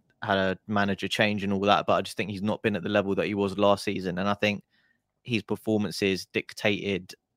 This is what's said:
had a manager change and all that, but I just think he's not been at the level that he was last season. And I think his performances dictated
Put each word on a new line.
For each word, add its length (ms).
had 160
a 200
manager 400
change 360
and 100
all 80
that, 260
but 60
I 80
just 160
think 120
he's 140
not 180
been 140
at 80
the 60
level 260
that 120
he 60
was 240
last 260
season. 360
And 80
I 80
think 280
his 220
performances 920
dictated 800